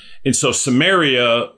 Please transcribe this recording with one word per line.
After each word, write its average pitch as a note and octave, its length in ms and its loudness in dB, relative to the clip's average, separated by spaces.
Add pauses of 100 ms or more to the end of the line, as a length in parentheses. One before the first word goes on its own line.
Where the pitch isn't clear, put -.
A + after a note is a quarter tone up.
(240)
And C3+ 100 0
so B2+ 200 -2
Samaria C3 1040 0